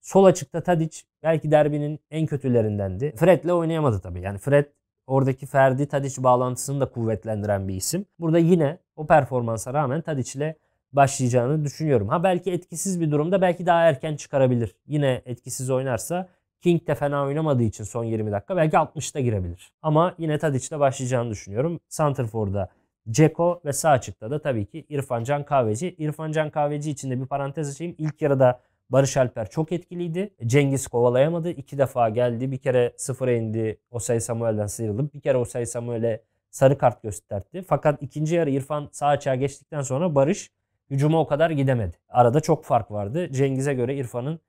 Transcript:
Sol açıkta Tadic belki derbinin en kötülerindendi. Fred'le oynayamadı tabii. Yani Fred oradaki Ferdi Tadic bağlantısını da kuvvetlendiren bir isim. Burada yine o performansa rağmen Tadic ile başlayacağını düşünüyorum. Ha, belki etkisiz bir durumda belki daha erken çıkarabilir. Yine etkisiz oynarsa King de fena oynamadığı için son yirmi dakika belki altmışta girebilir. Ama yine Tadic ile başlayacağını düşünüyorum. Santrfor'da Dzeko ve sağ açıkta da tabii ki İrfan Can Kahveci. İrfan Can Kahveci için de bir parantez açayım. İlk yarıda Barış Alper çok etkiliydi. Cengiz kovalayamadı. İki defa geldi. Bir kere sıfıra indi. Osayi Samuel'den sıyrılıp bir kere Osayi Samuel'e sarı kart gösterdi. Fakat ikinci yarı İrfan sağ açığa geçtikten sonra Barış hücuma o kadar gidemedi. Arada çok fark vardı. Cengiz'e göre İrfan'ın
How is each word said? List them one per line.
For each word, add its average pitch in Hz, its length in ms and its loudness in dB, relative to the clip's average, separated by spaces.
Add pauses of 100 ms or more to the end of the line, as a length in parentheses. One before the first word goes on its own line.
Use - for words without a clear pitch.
Sol - 240 4
açıkta 175 360 4
Tadic 165 380 0 (240)
belki 156 280 0
derbinin 147 500 2 (100)
en 160 160 -2
kötülerindendi. 110 880 0
Fred'le 170 340 4
oynayamadı 160 500 0
tabii. 90 200 -10
Yani 98 180 -6
Fred 143 260 2 (420)
oradaki 135 400 0
Ferdi 135 420 2
Tadic 135 340 -4
bağlantısını 127 580 2
da 123 100 -2
kuvvetlendiren 104 800 -2
bir 95 60 -4
isim. 170 320 -6 (120)
Burada 165 200 2
yine 165 400 4 (180)
o 156 100 -10
performansa 123 680 2
rağmen 156 260 -2
Tadic 135 380 -6
ile 156 180 -6 (360)
başlayacağını 131 720 2
düşünüyorum. 135 440 0
Ha, 165 140 0
belki 180 300 0
etkisiz 175 480 -6
bir 160 100 0
durumda 160 300 0
belki 180 260 0
daha 170 140 4
erken 160 360 2
çıkarabilir. 127 600 0 (100)
Yine 135 400 0
etkisiz 127 440 -8
oynarsa 135 580 -2 (320)
King 170 260 0
de 151 80 0
fena 143 300 -2
oynamadığı 143 380 0
için 110 220 -2
son 117 200 -6
yirmi 110 280 -2
dakika 101 240 -4
belki 160 220 4
altmışta 156 420 -4
girebilir. 98 520 -4 (100)
Ama 156 360 2
yine 156 200 -2
Tadic 143 300 -2
ile 156 120 -6
başlayacağını 127 500 0
düşünüyorum. 117 580 -6
Santrfor'da 110 800 -2 (440)
Dzeko 160 520 2
ve 147 80 -4
sağ 156 180 0
açıkta 113 400 0
da 147 120 -6
tabii 113 240 -2
ki - 220 -16
İrfan 127 360 -4
Can 143 200 -2
Kahveci. 135 540 0
İrfan 156 340 -6
Can 156 180 -2
Kahveci 147 400 -2
için 139 200 -8
de 127 100 -4
bir 135 60 -8
parantez 139 440 -6
açayım. 165 280 -10
İlk 156 240 -6
yarıda 131 380 4 (300)
Barış 135 260 2
Alper 123 340 -2
çok 160 220 -4
etkiliydi. 175 640 -8 (120)
Cengiz 135 400 2
kovalayamadı. 135 640 2
İki 139 280 -10
defa 127 300 2
geldi. 120 440 -2
Bir 131 60 -6
kere 123 380 0
sıfıra 127 360 -2
indi. 110 460 -2 (120)
Osayi 117 300 -2
Samuel'den 113 460 -2
sıyrılıp 113 480 -4
bir 143 60 -16
kere 135 180 2
Osayi 120 280 -4
Samuel'e 117 560 -4 (280)
sarı 139 280 4
kart 123 240 2
gösterdi. 107 640 -10
Fakat 143 340 0
ikinci 151 320 -4
yarı 165 160 2
İrfan 139 420 -4
sağ - 140 -4
açığa 143 280 2
geçtikten 139 460 -6
sonra 151 340 -2
Barış 143 360 2 (400)
hücuma 151 300 2
o 156 60 2
kadar 156 240 2
gidemedi. 131 460 0 (120)
Arada 120 320 4
çok 151 240 0
fark 120 260 0
vardı. 117 420 -6
Cengiz'e 135 420 -2
göre 127 220 -2
İrfan'ın 135 520 -8